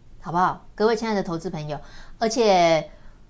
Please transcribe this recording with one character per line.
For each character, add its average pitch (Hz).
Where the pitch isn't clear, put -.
好 156
不 170
好？ 165
各 214
位 233
亲 226
爱 220
的 190
投 175
资 170
朋 151
友， 143
而 226
且 190